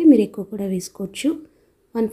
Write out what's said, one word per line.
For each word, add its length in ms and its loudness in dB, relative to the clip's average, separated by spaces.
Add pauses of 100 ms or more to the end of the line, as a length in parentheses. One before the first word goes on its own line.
మీరు 180 8
ఎక్కువ 240 -10
కూడా 200 -8
వేసుకోవచ్చు. 580 -6 (680)
వన్ 180 -2